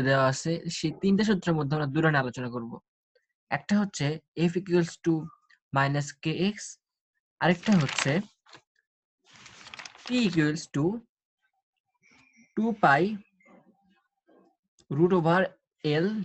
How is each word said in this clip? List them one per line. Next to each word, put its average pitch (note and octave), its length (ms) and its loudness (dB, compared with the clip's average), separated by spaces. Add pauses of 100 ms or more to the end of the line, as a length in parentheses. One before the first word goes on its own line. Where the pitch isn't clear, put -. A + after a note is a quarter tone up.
দেওয়া C3+ 240 4
আছে, E3 200 -4 (260)
সেই D#3+ 140 -4 (100)
তিনটা G3 280 2
সূত্রের F3 280 0
মধ্যে C#3+ 180 -2
আমরা D3 200 -2
দুটো D#3+ 140 4
নিয়ে C#3+ 140 2
আলোচনা B2+ 320 -8
করবো। A#2 200 -8 (840)
একটা - 240 -4
হচ্ছে G3 240 -4 (440)
F E3+ 100 -2
equals E3+ 320 0 (140)
to E3 80 2 (600)
minus C#3+ 320 0 (160)
K - 20 -8 (280)
X, G#3 40 -18 (840)
আরেকটা F3 280 2 (100)
হচ্ছে C#3 300 -2 (1900)
P - 40 -16 (200)
equals D#3+ 360 0 (120)
to C#3+ 80 2 (1700)
two A3 140 0 (140)
pi D3 180 4 (1900)
root E3 280 4
over E3+ 200 4 (440)
L D3+ 220 0 (200)